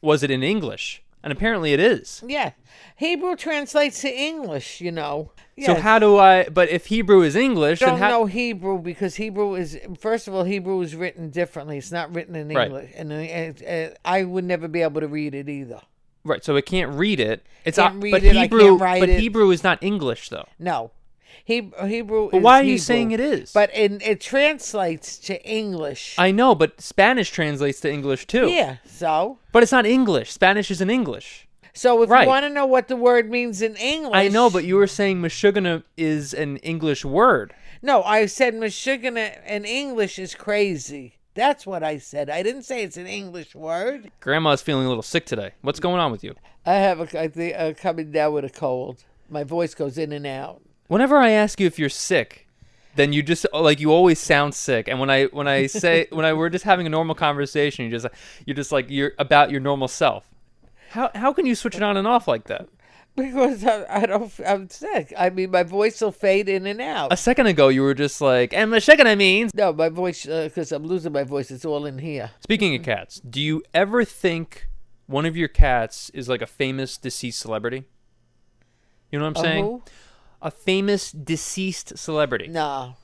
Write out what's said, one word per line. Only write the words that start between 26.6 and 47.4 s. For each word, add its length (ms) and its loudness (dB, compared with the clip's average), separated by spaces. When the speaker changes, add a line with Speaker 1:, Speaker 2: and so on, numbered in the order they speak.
Speaker 1:
Spanish 500 2
translates 500 -4
to 120 -2
English, 360 -4
too. 200 2
Speaker 2:
Yeah, 280 0
so? 520 -2
Speaker 1:
But 140 8
it's 80 -2
not 120 4
English. 460 2
Spanish 400 2
isn't 200 -2
English. 580 -6
Speaker 2:
So 280 4
if 80 4
Speaker 1:
Right. 140 8
Speaker 2:
you 40 4
wanna 220 2
know 160 0
what 220 2
the 80 -2
word 340 4
means 320 -4
in 140 -2
English 380 -4
Speaker 1:
I 140 6
know, 220 6
but 140 -2
you 120 0
were 100 6
saying 340 -2
Meshuggah 600 0
is 380 -2
an 240 -6
English 460 -4
word. 500 2
Speaker 2:
No, 240 2
I 220 2
said 280 0
Meshuggah 920 -6
in 180 -6
English 560 -4
is 160 -12
crazy. 800 -4
That's 320 0
what 160 -8
I 140 -4
said. 320 -8
I 140 -6
didn't 220 -6
say 180 -8
it's 160 -12
an 80 -16
English 480 -14
word. 680 -8
Speaker 1:
Grandma's 400 0
feeling 240 -2
a 40 -2
little 140 -4
sick 220 -4
today. 280 -8
What's 180 -6
going 180 -2
on 140 0
with 100 -10
you? 120 -16
Speaker 2:
I 80 2
have 260 2
a, 200 -8
I 80 -4
think, 300 -6